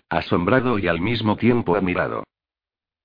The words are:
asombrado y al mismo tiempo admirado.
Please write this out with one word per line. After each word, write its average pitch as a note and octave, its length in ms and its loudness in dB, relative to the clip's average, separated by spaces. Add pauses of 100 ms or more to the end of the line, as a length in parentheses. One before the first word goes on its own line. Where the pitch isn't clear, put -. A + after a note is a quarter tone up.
asombrado G2+ 720 0
y F2 80 -2
al E2+ 140 0
mismo G#2+ 340 0
tiempo A#2 400 2
admirado. F2 480 -2 (800)